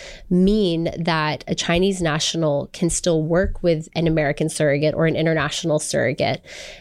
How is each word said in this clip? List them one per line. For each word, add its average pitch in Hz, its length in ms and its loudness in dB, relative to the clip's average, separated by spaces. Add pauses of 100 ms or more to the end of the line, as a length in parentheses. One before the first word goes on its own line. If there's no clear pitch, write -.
(280)
mean 180 680 2
that 156 520 -2
a 165 80 -2
Chinese 185 440 0
national 151 720 0
can - 160 -2
still 160 320 0
work 170 440 0
with 160 320 0
an 165 100 0
American 156 420 0
surrogate 147 460 2
or 160 120 2
an 156 100 2
international 156 640 0
surrogate. 135 600 -2 (400)